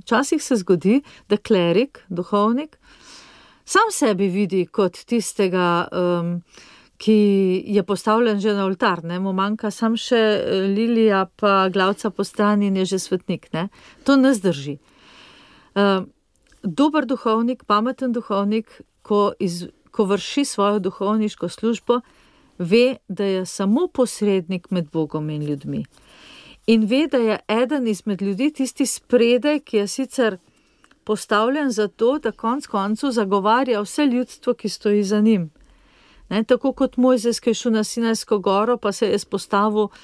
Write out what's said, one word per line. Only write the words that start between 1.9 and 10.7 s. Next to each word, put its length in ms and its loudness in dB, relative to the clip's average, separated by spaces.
duhovnik, 720 -2
sam 280 2
sebi 360 0
vidi 380 0
kot 380 -2
tistega, 880 0
em, 500 -2
ki 680 2
je 160 0
postavljen 580 0
že 140 0
na 120 -2
oltar, 380 -2
ne. 140 -6
Mu 140 -2
manjka 380 -2
samo 260 -2
še, 200 -2
eh, 580 2